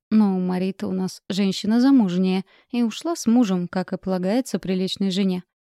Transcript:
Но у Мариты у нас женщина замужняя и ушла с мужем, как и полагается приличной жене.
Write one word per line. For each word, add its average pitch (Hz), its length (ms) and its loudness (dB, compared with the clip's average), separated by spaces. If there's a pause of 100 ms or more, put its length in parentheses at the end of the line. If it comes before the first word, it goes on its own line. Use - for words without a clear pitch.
(120)
Но 202 260 4
у - 20 0
Мариты 185 460 -2
у 196 60 -4
нас 185 380 -6
женщина 196 520 0
замужняя 190 640 4 (240)
и 240 140 -2
ушла 277 320 -4
с - 100 -6
мужем, 196 420 2
как - 240 -6
и 190 60 -6
полагается 190 600 -2
приличной 190 500 -2
жене. 185 340 -2 (220)